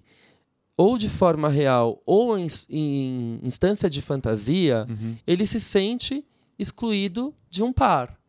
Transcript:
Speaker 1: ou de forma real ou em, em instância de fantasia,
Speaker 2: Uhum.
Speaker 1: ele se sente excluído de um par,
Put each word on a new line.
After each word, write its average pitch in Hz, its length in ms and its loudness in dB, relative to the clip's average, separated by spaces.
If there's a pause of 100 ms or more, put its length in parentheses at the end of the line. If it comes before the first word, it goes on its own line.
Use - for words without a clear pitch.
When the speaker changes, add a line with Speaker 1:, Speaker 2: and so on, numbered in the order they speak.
(760)
Speaker 1:
ou 226 200 4
de 214 120 -2
forma 156 400 2
real 131 560 2
ou 214 320 4
em, 175 100 -4 (220)
em 131 760 -4
instância 185 460 0
de 139 120 -6
fantasia, 123 840 0
Speaker 2:
Uhum. 113 300 -8 (100)
Speaker 1:
ele 180 180 2
se 220 140 -4
sente 233 640 -2 (340)
excluído 208 760 -4 (160)
de 185 140 -2
um 254 100 -2
par, 165 420 2 (140)